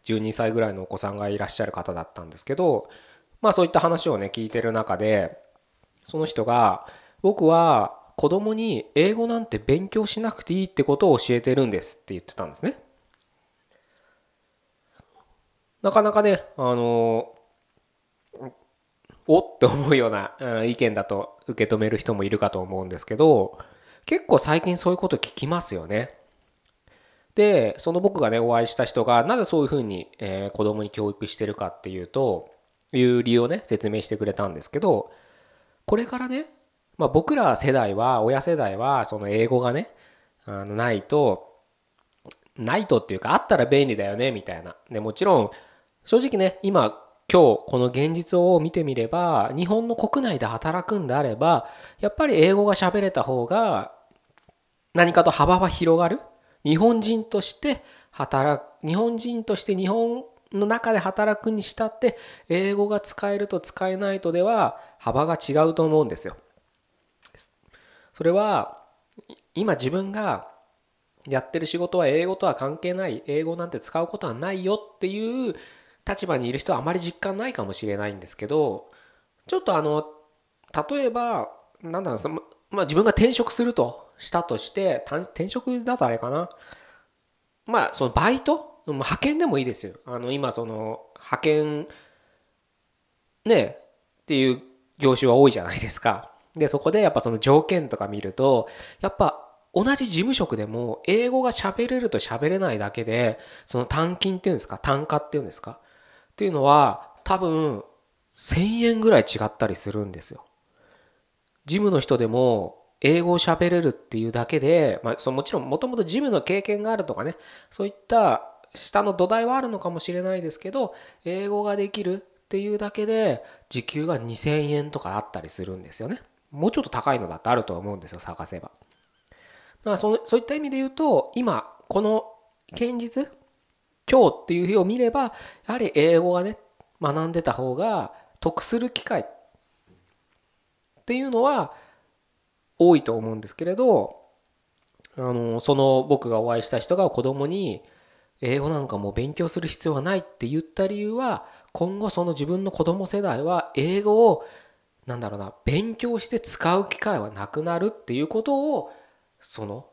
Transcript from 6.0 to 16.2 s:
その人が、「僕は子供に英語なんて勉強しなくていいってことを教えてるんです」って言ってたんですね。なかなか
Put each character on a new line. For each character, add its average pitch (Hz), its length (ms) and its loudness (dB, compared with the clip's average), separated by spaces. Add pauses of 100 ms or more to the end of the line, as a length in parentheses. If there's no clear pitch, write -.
そ 156 100 -8
の 156 80 -2
人 117 180 -4
が、 117 420 2 (360)
「僕 196 240 2
は 160 540 4 (160)
子 147 120 0
供 208 260 0
に 220 400 -4
英 185 200 4
語 233 120 -2
な 233 120 -2
ん 226 80 -6
て 110 120 -6
勉 175 300 0
強 214 180 -2
し - 140 -6
な 220 100 -2
く - 140 -18
て 170 100 -4
い 190 80 0
い 185 40 -2
っ - 20 -16
て - 160 0
こ 143 120 2
と 190 140 4
を 127 80 6
教 - 160 0
え 120 60 2
て 127 120 0
る 131 140 2
ん 110 40 -2
で 95 120 -2
す」 - 200 -16
っ - 20 -20
て 98 100 -12
言 87 60 -8
っ - 20 -
て - 140 -20
た 95 80 -8
ん 80 60 -10
で - 60 -20
す - 80 -12
ね。 254 140 -4 (3000)
な 202 80 2
か 214 120 6
な 208 100 2
か 208 100 4